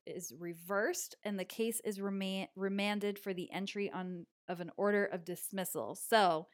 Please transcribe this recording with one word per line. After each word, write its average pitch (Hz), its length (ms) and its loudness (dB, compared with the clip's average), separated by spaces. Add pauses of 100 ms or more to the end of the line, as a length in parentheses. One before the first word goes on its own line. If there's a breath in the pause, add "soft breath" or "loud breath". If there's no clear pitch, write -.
is 170 320 -8
reversed 175 840 0
and 202 160 0
the 185 60 -2
case 226 400 0
is 196 160 -2
rema-, 190 560 -2
remanded 202 600 0
for 196 160 -4
the 180 160 -6
entry 196 400 -2
on, 180 360 -6 (240)
of 175 100 -4
an 170 160 -6
order 202 300 4
of 180 180 -2
dismissal. 175 720 -4
So 185 580 6